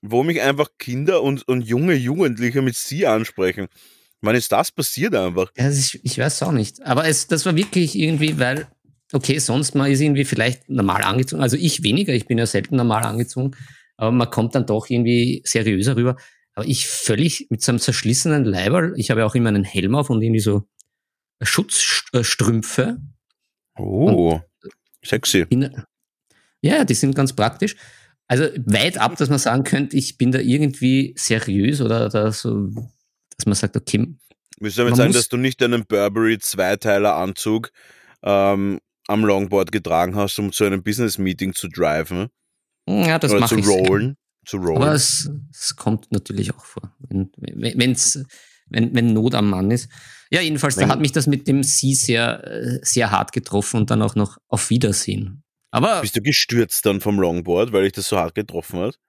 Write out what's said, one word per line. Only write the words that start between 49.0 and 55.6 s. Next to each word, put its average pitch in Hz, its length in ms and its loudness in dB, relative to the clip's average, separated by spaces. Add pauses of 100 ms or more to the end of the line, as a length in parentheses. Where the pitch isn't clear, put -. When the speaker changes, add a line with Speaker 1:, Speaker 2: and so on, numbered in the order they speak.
Speaker 2:
Not 110 240 2
am 104 140 2
Mann 95 200 0
ist. 120 180 -2 (420)
Ja, 165 100 2
jedenfalls, 143 360 -2
da 180 60 2
Speaker 1:
Wenn - 80 2
Speaker 2:
hat 127 100 0
mich 147 120 0
das 151 160 2
mit 143 180 0
dem 139 160 2
Sie 135 320 0
sehr, 117 520 0
äh, 123 360 -6
sehr 113 300 0
hart 101 200 0
getroffen - 440 -4
und 110 140 0
dann 110 120 2
auch 107 140 -2
noch 107 220 -2 (100)
auf - 220 -2
Wiedersehen. 101 760 -2 (260)